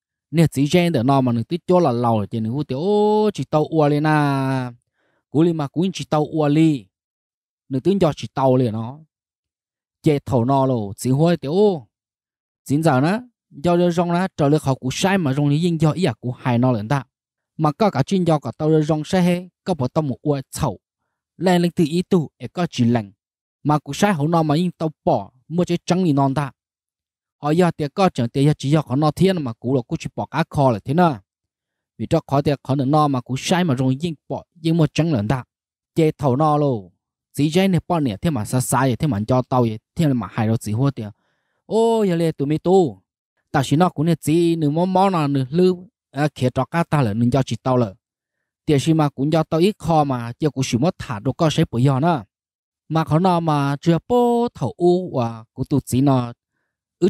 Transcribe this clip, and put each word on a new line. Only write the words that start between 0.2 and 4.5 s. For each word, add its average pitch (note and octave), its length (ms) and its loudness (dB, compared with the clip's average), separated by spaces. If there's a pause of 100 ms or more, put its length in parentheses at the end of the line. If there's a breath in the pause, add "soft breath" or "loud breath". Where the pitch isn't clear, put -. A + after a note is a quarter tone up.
Nè D#3 160 4
chỉ C#3 180 -2
gen E3+ 280 0
để A2+ 100 0
nò C#3 180 2
mà B2 100 0
nè A#2 120 -2
tí F3 140 -6 (100)
cho F3+ 120 4
là D#3 120 2
lầu A#2 340 0
chỉ A2+ 140 -8
nè A2 100 -4
hú C#3+ 140 -4
tiểu B2+ 160 -8
ô G#3 540 0
chỉ C#3 100 -6
tàu D3+ 220 -2
ô D3+ 240 2
li D3 100 2
na. C3+ 760 0 (560)